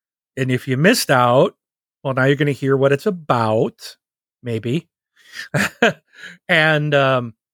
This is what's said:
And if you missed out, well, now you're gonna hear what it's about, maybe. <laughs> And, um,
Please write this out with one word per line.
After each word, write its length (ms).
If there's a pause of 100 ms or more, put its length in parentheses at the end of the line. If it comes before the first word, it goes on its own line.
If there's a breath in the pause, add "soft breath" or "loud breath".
(360)
And 140
if 160
you 100
missed 340
out, 460 (460)
well, 120
now 100
you're 120
gonna 160
hear 240
what 160
it's 140
about, 920 (460)
maybe. 460 (680 loud breath)
<laughs> 140 (800 loud breath)
And, 460
um, 400 (200)